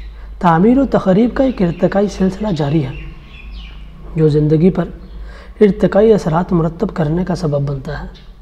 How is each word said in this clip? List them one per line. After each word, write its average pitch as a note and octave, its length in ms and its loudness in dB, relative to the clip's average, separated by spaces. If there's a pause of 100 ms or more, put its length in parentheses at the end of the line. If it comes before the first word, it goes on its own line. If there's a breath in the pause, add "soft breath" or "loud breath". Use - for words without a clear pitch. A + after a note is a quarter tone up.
(420 soft breath)
तामीर F#3 380 4
व C4+ 80 2
तखरीब G3 440 2
का C4+ 120 0
एक B3+ 180 0
इर्तिकाई F3+ 480 0
सिलसिला F#3+ 440 -2
जारी D3 280 0
है, B2+ 120 -6 (1200)
जो D#3 120 4
ज़िंदगी D3+ 420 4
पर E3+ 220 -4 (680 loud breath)
इर्तिकाई G3+ 500 4
असरात F3+ 420 0
मुरतब E3 380 -2
करने E3 340 -2
का F3+ 100 -4
सबब C#3+ 300 -2
बनता C#3 320 -6
है। F#3 120 -12 (320)